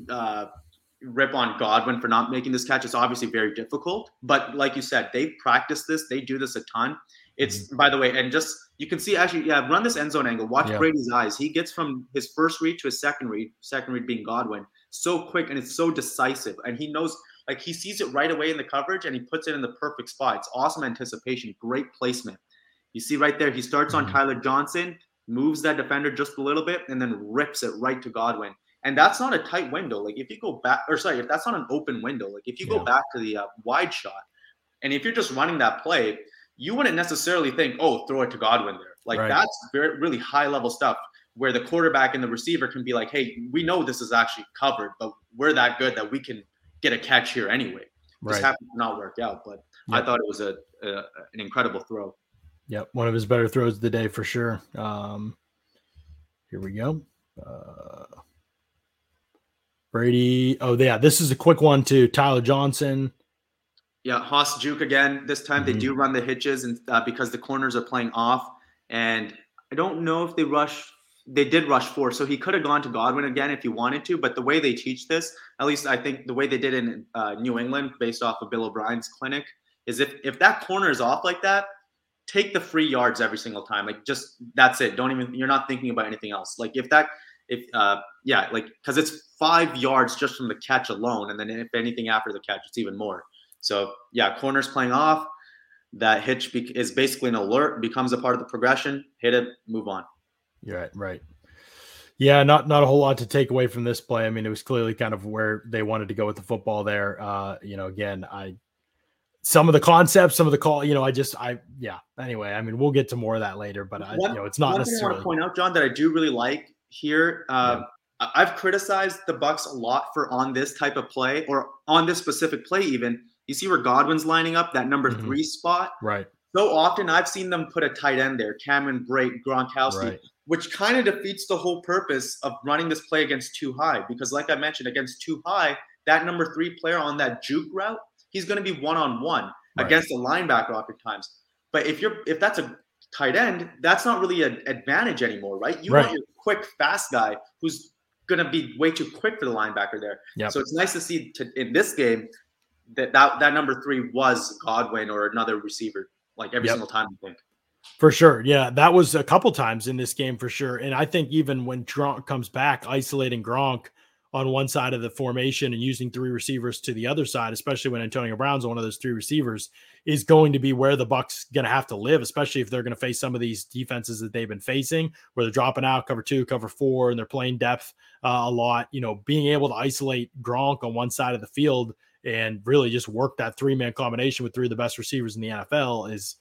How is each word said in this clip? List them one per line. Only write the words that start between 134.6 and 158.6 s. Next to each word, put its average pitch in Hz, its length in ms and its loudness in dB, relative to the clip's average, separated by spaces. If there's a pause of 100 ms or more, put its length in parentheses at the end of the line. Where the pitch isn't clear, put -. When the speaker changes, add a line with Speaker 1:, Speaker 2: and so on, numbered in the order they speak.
Speaker 1:
against 131 360 -6
too 156 220 -6
high, 170 320 0 (280)
that 160 200 4
number 170 280 -2
three 170 260 -4
player 165 200 -2
on 147 180 -4
that 127 240 -2
juke 151 320 -4
route 208 240 -6 (320)
he's 185 160 -6
gonna 202 160 -4
be 190 120 -4
one-on-one 139 800 -2 (260)
Speaker 2:
Right. 139 80 0
Speaker 1:
against 160 260 4
a 131 40 -4
linebacker 127 560 0
oftentimes. 107 580 -8 (420)
But 143 140 0
if 151 160 -2
you're, 214 160 -2 (100)
if 156 120 -2
that's 202 200 2
a 120 180 -6 (380)
tight 139 200 0
end, 185 340 0 (120)
that's 170 240 4
not 226 140 2
really 180 240 0
an 117 240 -2
advantage 139 560 -2
anymore, 101 360 -4
right? 156 240 -4
You 127 100 -2
want 139 140 10
Speaker 2:
Right. - 80 -4
Speaker 1:
your 139 80 -6 (140)
quick, - 280 0 (120)
fast 170 340 0
guy 110 260 2 (240)
who's - 320 -6 (340)
gonna 175 220 0
be 131 280 -4
way 160 140 4
too 160 200 -4
quick 220 280 -2
for 143 60 -4
the 120 80 -2
linebacker 104 480 -2
there. 101 180 -8 (160)
Speaker 2:
Yep. 107 160 -2
Speaker 1:
So 143 80 -2
it's 135 140 -4
nice 185 200 0
to 175 80 -6
see 156 320 -6
to, 120 220 -8
in 120 180 -4
this - 200 2
game 117 340 2 (680)
that, 131 180 -2
that, 139 260 8
that 147 140 6
number 135 300 0
three 131 280 -2
was 123 540 2
Godwin 113 440 -2
or 104 180 -2
another 113 300 -2
receiver, 104 520 -10 (280)
like, 110 160 -12
every 120 140 -2
Speaker 2:
Yep. 117 60 2
Speaker 1:
single 110 140 -6
time, 110 240 -2
I 95 160 -16
think. 87 100 -16 (600)
Speaker 2:
For 156 140 8
sure. 143 320 8
Yeah, 135 280 4